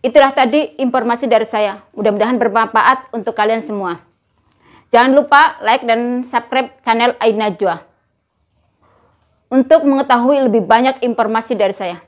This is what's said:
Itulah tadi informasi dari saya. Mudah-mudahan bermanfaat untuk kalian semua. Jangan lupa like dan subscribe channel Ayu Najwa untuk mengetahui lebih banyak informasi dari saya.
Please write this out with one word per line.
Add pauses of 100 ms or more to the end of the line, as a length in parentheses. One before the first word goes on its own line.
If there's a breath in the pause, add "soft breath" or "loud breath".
Itulah
tadi
informasi
dari
saya. (160)
Mudah-mudahan
bermanfaat
untuk
kalian
semua. (880 soft breath)
Jangan
lupa
like
dan
subscribe
channel
Ayu
Najwa (1700)
untuk
mengetahui
lebih
banyak
informasi
dari
saya.